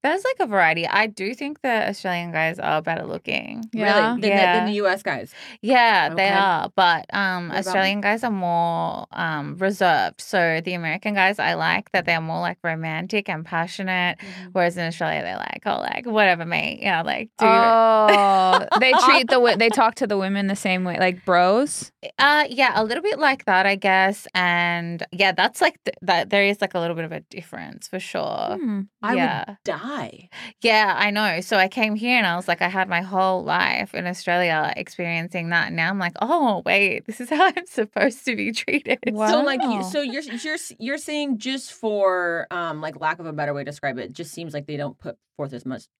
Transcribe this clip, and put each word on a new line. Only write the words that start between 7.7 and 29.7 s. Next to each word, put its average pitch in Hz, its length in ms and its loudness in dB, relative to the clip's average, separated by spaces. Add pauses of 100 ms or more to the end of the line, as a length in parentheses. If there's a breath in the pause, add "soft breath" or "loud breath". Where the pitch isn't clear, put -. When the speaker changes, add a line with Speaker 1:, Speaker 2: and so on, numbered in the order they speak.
Speaker 1:
guys 208 240 0
are 233 60 -2
more, 170 800 -2
um, 151 460 -6
reserved. 180 640 0
So 170 420 0
the 180 100 -6
American 175 400 -6
guys, 196 240 2
I 170 160 0
like 165 380 -2
that 175 140 0
they're 165 160 0
more, 165 180 -6
like, 175 220 -4
romantic 165 680 -6
and 160 160 -8
passionate. 180 760 -4
Speaker 3:
Mm-hmm. 185 320 -16
Speaker 1:
Whereas 175 260 2
in 170 80 -4
Australia, 160 360 -4
they're 92 140 -6
like, - 300 -8
"Oh, - 140 -2
like, - 260 -6
whatever, 190 400 2
mate." 170 340 -4
You 202 120 -2
know, 165 120 0
like, 110 240 -4 (100)
do 233 80 2
Speaker 2:
Oh, 214 1300 6
Speaker 1:
<laughs> - 80 2
Speaker 2:
they 262 120 4
treat 254 360 6
the 262 80 6
wi-, 240 200 6
they 226 120 4
talk 226 280 2
to 254 100 -2
the 202 100 0
women 196 300 0
the 196 100 -2
same 185 280 -2
way, 175 140 -4
like 185 280 0
bros. 190 640 2 (260)
Speaker 1:
Uh, 294 300 4
yeah, 247 320 2
a - 40 2
little 240 180 -4
bit 403 160 -2
like 277 260 2
that, 190 220 4
I 196 100 4
guess. 190 580 2
And, 175 800 0
yeah, 190 200 2
that's, 190 280 0
like, 339 240 0
th-, - 180 -6
that 175 280 0
there 202 140 4
is, 202 160 0
like, 196 140 -4
a 180 60 -2
little 170 160 -4
bit 165 80 -6
of 160 80 -10
a 156 80 -10
difference - 680 -16
for 185 120 -8
sure. - 560 -6
Speaker 2:
Hmm. 214 260 -4 (200)
Speaker 3:
I 208 140 -2
would - 20 2
Speaker 1:
Yeah. - 460 -2
Speaker 3:
die. 185 680 -10 (320 loud breath)